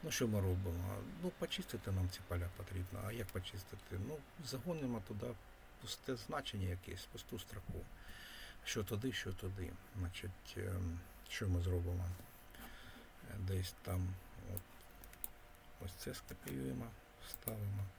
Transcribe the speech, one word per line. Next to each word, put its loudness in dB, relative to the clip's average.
Ну, 0
що 6
ми 8
робимо? 4
Ну, 4
почистити 0
нам 8
ці -2
поля 4
потрібно. 0
А 0
як 0
почистити? -4
Ну, 0
загонимо 2
туди 0
пусте -2
значення 0
якесь, -2
пусту -6
строку. -4
Що 2
туди, 2
що 0
туди. 0
Значить, -2
ем, 2
що 2
ми 8
зробимо? 4
Е, -4
десь 4
там 4
от, 2
ось -2
це -2
скопіюємо, -2
вставимо. 0